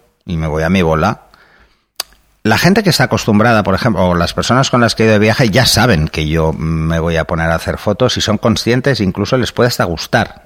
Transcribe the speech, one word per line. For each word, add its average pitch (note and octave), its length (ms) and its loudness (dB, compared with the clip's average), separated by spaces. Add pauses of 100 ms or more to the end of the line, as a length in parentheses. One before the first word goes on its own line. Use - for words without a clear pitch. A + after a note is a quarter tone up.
(260)
y F2 100 -8
me D#2+ 120 -4
voy D#2 160 -2
a E2 60 0
mi F#2+ 120 2
bola. D#2+ 400 0 (1200)
La A2 140 2
gente F#3+ 260 2
que F#3+ 60 2
está C3+ 160 2
acostumbrada, A2 580 2
por F#2+ 120 0
ejemplo, F#2 340 0
o F2 40 2
las E2+ 200 -2
personas B2 360 0
con A#2+ 120 0
las A2+ 120 2
que A2 100 0
he - 20 4
ido A2 80 4
de G#2 60 4
viaje A2 320 2
ya A#2 140 2
saben F#2+ 440 2
que D#2 180 -4
yo D#2+ 240 0
me D#2+ 480 -2
voy E2 160 -2
a D#2+ 80 0
poner E2 260 -2
a E2 60 2
hacer E2 220 -4
fotos G#2+ 400 -2
y - 40 -4
son G#2 160 0
conscientes, A#2+ 640 0
incluso G2+ 380 -2
les A2+ 160 -4
puede A#2+ 160 0
hasta A#2+ 160 -2
gustar - 600 -4